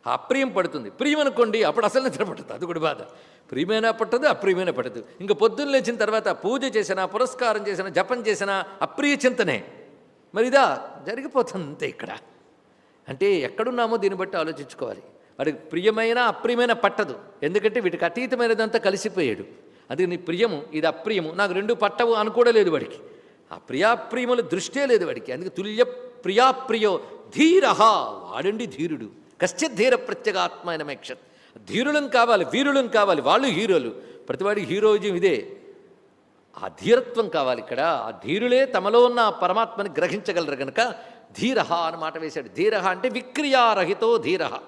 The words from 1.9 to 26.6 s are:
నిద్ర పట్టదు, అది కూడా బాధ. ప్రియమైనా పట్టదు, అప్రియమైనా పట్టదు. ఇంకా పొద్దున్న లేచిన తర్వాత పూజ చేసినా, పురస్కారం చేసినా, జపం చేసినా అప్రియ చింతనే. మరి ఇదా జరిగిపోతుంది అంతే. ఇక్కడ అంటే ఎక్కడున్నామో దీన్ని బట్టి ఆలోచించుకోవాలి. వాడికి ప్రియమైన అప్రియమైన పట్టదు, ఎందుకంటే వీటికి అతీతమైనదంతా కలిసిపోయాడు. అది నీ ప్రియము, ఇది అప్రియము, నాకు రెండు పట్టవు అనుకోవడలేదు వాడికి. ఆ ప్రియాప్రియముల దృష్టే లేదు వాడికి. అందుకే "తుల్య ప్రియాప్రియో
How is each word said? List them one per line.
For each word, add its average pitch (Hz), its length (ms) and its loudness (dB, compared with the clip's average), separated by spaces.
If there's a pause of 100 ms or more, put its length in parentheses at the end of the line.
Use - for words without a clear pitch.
నిద్ర 220 220 -2
పట్టదు, - 280 -10
అది 170 140 -8
కూడా 170 140 -6
బాధ. 147 220 -2 (480)
ప్రియమైనా 220 400 0
పట్టదు, 226 360 0
అప్రియమైనా 190 460 0
పట్టదు. 120 320 -6 (160)
ఇంకా 196 140 0
పొద్దున్న 233 360 0
లేచిన 240 260 2
తర్వాత 214 320 0
పూజ 220 480 -2
చేసినా, 190 300 0
పురస్కారం 220 600 -2
చేసినా, 190 220 -4
జపం 196 380 0
చేసినా 196 380 0 (180)
అప్రియ 285 420 0
చింతనే. 175 400 2 (680)
మరి 226 120 2
ఇదా 240 440 0 (160)
జరిగిపోతుంది 233 600 -6
అంతే. 143 220 -10
ఇక్కడ - 300 -12 (920)
అంటే 190 260 0
ఎక్కడున్నామో 226 640 -2
దీన్ని 196 220 -2
బట్టి 190 180 -4
ఆలోచించుకోవాలి. 143 640 -8 (360)
వాడికి 143 200 -2
ప్రియమైన 220 600 0
అప్రియమైన 240 540 2
పట్టదు, 196 460 0 (240)
ఎందుకంటే 202 380 0
వీటికి 170 240 -2
అతీతమైనదంతా 226 720 0
కలిసిపోయాడు. 180 680 -2 (460)
అది 170 160 0
నీ 175 100 -2
ప్రియము, 175 460 -2 (100)
ఇది 156 140 -2
అప్రియము, 160 440 -2
నాకు 185 220 -2
రెండు 208 220 0
పట్టవు 226 380 2
అనుకోవడలేదు 214 580 4
వాడికి. - 280 -4 (540)
ఆ - 20 -14
ప్రియాప్రియముల 233 840 0
దృష్టే 196 460 -4
లేదు 220 180 4
వాడికి. 127 280 -8
అందుకే 170 160 -8
"తుల్య 214 360 0 (400)
ప్రియాప్రియో 214 760 2 (360)